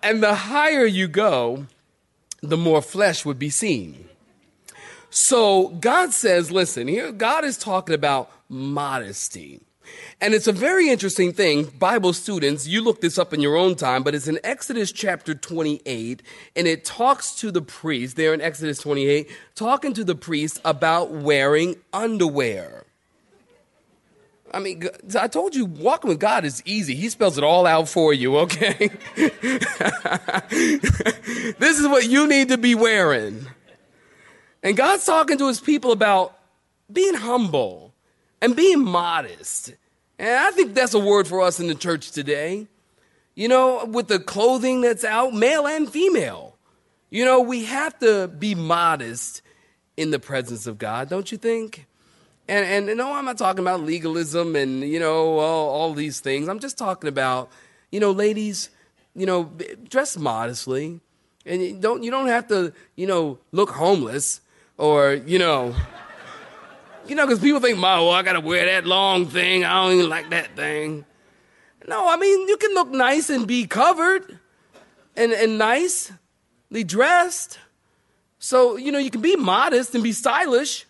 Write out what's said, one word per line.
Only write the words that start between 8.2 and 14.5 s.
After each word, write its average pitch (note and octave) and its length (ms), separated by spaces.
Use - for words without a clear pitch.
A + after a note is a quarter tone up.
modesty. C3 1120
And G#3 100
it's G#3+ 140
a A3+ 60
very D#4+ 360
interesting F#3 440
thing. D#3 320
Bible F#3 500
students, D3 520
you G3 160
look A3+ 200
this E3+ 160
up F3 160
in D3+ 60
your D3 160
own F#3 180
time, C3+ 280
but C#3+ 120
it's C#3 120
in D#3 160
Exodus A#3 480